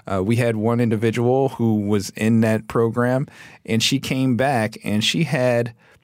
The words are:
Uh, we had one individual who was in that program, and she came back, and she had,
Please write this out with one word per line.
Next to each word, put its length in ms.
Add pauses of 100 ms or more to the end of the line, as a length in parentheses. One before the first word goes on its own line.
(100)
Uh, 140
we 120
had 200
one 240
individual 720
who 300
was 300
in 300
that 280
program, 580 (400)
and 160
she 160
came 380
back, 480
and 200
she 200
had, 500 (300)